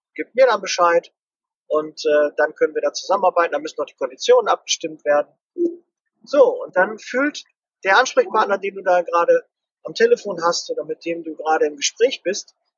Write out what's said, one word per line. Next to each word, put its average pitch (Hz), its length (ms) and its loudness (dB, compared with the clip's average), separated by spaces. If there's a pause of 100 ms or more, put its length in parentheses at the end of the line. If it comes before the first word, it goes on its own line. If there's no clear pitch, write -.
(140)
gibt - 200 -10
mir 254 120 6
dann 220 140 0
Bescheid 175 520 0 (540)
und, 156 380 -4
äh, 147 320 2
dann 151 180 0
können 156 200 -2
wir 151 80 -4
da 143 100 -2
zusammenarbeiten, 175 600 0
dann 147 100 -4
müssen 156 160 -12
noch 147 80 -6
die - 100 -20
Konditionen 190 520 0
abgestimmt - 560 -6
werden. 147 280 0 (920)
So, 240 380 2
und - 140 -6
dann 208 220 0
fühlt 277 460 -4 (400)
der 190 140 4
Ansprechpartner, 214 600 0
den 196 160 -8
du 196 80 -12
da 180 200 2
gerade 170 440 2 (380)
am 160 100 -12
Telefon 208 480 0
hast 170 280 -2
oder 156 140 -6
mit 156 200 -10
dem 170 200 -6
du 160 120 -10
gerade 160 300 0
im 147 100 -6
Gespräch - 460 -2
bist, - 320 -6 (240)